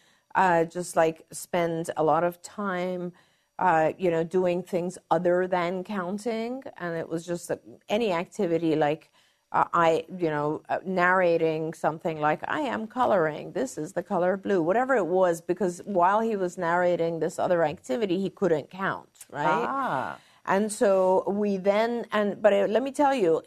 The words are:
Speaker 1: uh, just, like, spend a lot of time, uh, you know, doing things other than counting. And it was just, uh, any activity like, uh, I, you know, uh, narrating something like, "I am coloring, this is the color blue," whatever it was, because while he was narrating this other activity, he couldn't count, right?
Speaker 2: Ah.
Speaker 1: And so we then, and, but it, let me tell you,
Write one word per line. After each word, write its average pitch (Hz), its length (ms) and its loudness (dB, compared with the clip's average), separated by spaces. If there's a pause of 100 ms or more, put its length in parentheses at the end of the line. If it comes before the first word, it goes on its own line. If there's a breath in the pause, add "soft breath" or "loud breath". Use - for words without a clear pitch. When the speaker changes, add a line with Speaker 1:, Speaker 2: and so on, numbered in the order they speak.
(340 soft breath)
Speaker 1:
uh, 175 300 4
just, 170 320 -8
like, 165 340 2
spend 170 640 -4
a 156 60 0
lot 160 220 2
of 175 180 -2
time, 180 680 -6 (480 soft breath)
uh, 160 380 4
you 180 120 0
know, 165 140 0
doing 180 380 0
things 175 340 -4 (140)
other 175 360 2
than 180 380 -2
counting. 220 800 -6 (140)
And 170 180 -6
it 160 140 -6
was 165 160 -6
just, 175 240 -6
uh, 156 60 -4 (340)
any 214 200 0
activity 170 640 -2
like, 156 360 0 (420 soft breath)
uh, - 120 0 (100)
I, 165 320 2 (100)
you 175 140 -2
know, 151 380 -2
uh, 143 160 -2
narrating 170 880 2
something 160 460 -4
like, 151 280 0
"I - 120 -2
am 220 260 -4
coloring, 160 640 0
this 226 240 -6
is 151 180 -8
the 175 80 -4
color 185 340 0
blue," 190 260 0
whatever 240 320 2
it 196 140 2
was, 175 320 2
because 175 440 -4
while 190 360 2
he 226 160 -2
was 180 200 -4
narrating 170 600 0
this 160 200 -4
other 165 260 2
activity, 190 560 -2
he 190 100 -2
couldn't 160 400 0
count, 156 400 -6 (200)
right? 156 380 0
Speaker 2:
Ah. 156 500 -4 (280 soft breath)
Speaker 1:
And 202 260 2
so 190 560 4
we 202 280 0
then, 214 560 0
and, 208 280 0
but 202 120 6
it, 202 180 2
let 214 120 2
me 269 100 -6
tell 277 220 2
you, 170 320 2